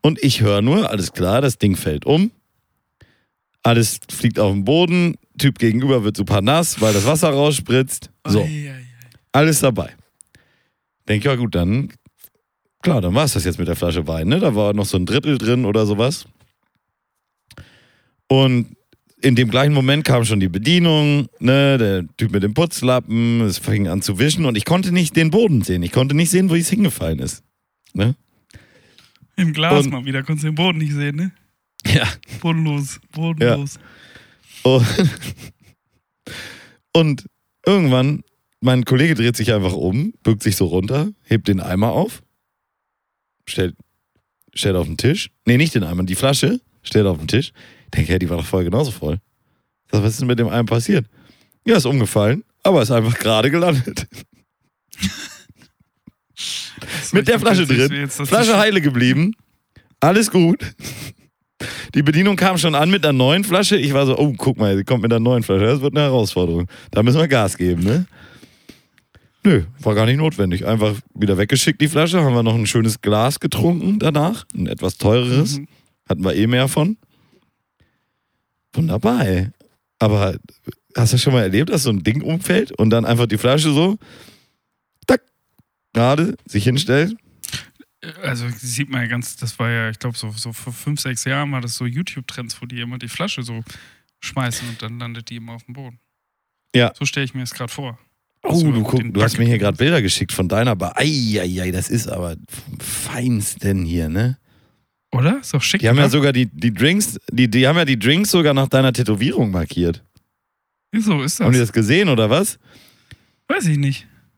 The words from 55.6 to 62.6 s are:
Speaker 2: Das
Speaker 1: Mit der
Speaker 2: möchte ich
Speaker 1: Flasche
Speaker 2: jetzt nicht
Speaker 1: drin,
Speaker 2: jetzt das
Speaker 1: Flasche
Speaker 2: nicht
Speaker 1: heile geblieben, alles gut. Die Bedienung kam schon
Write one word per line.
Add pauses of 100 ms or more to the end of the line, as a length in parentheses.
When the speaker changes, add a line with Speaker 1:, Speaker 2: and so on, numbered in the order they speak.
Speaker 2:
Das
Speaker 1:
Mit
der
Speaker 2:
möchte
ich
Speaker 1:
Flasche
Speaker 2:
jetzt
nicht
Speaker 1:
drin,
Speaker 2:
jetzt
das
Speaker 1:
Flasche
Speaker 2:
nicht
Speaker 1:
heile
geblieben, (680)
alles
gut. (1400)
Die
Bedienung
kam
schon